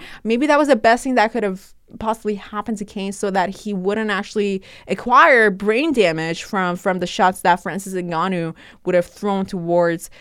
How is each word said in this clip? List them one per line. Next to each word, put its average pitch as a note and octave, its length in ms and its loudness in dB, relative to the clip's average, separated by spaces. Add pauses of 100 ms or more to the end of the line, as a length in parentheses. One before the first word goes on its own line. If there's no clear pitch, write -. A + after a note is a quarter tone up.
(240)
Maybe A#3 220 0
that D4 120 4
was D4 100 2
the C4+ 80 6
best A3+ 280 4
thing C4 100 -2
that A3+ 180 2
could A#3 100 -4
have F#3+ 300 -6 (260)
possibly A3 360 -4
happened G#3 440 -8
to G3 80 -10
Cain G3 260 -6
so G3 180 -4
that F#3+ 200 0
he G3+ 240 -10
wouldn't G#3 360 -2
actually G3+ 520 -4 (260)
acquire B3 600 6
brain A3 420 0
damage E3 520 0
from, F3+ 320 -2
from F#3 240 -2
the G#3 60 -4
shots F#3+ 360 0
that F3+ 200 2
Francis F#3 300 -8
Ngannou F3 640 -4 (320)
would F3+ 80 2
have F3 100 4
thrown G3 400 -4
towards, E3+ 640 0 (120)